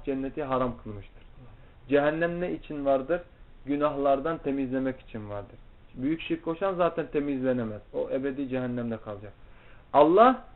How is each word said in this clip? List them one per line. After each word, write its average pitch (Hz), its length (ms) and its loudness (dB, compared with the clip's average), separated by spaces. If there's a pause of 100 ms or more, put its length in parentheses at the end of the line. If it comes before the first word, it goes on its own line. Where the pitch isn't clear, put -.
cenneti 135 380 -4
haram 127 300 -2 (100)
kılmıştır. 101 400 -14 (640)
Cehennem 160 520 2
ne 175 100 -4
için 151 340 -8
vardır? 139 360 2 (440)
Günahlardan 143 720 2
temizlemek 131 600 -2
için 104 300 -12
vardır. 101 260 -10 (400)
Büyük 147 260 -2
şirk - 240 -6
koşan 175 280 -2
zaten 170 340 0
temizlenemez. 127 760 -2 (120)
O 143 180 -4
ebedi 135 380 -4
cehennemde 120 480 -4
kalacak. 104 360 -12 (600)
Allah 190 500 8 (120)